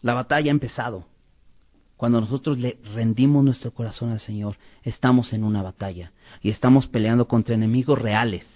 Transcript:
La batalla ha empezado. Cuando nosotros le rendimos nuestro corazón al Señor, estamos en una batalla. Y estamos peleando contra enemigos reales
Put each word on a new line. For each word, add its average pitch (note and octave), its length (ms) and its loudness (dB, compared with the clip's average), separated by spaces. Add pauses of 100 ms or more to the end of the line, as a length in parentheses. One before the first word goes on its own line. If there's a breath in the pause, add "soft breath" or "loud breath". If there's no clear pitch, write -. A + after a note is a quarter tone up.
La A#2+ 120 0
batalla D3 360 -2
ha D3 80 2
empezado. A#2 480 -8 (880)
Cuando A#2 240 2
nosotros C3 380 -2
le B2 220 -6 (120)
rendimos A#2+ 520 4
nuestro B2 280 0
corazón A#2 380 -8
al A2 100 -4
Señor, G#2 360 -8 (260 soft breath)
estamos B2 500 2
en A2 120 -2
una G#2 180 0
batalla. F#2 500 -10 (300 loud breath)
Y G#2 80 0
estamos B2+ 380 4
peleando A#2 400 0
contra A#2 260 0
enemigos A#2+ 460 0
reales G#2+ 440 -2 (120)